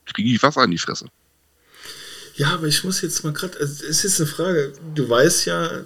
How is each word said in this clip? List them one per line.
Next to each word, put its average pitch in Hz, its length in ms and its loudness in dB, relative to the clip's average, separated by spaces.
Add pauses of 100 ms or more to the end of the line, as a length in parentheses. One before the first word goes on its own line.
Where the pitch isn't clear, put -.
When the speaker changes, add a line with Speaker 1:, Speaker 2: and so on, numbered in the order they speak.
Speaker 1:
kriege 202 280 0
ich 107 80 2
Wasser 139 220 4
in 98 80 4
die 82 60 0
Fresse. - 300 -6 (1300)
Speaker 2:
Ja, 151 180 2
aber 160 120 -2
ich - 160 -4
muss 185 180 -2
jetzt 165 220 -4
mal 151 100 -2
grad, 185 260 -6
also, 143 260 -6
es 156 180 0
ist 190 160 2
eine 151 80 2
Frage, 160 460 0 (220)
du 135 120 0
weißt 131 380 6
ja, 170 240 -2 (160)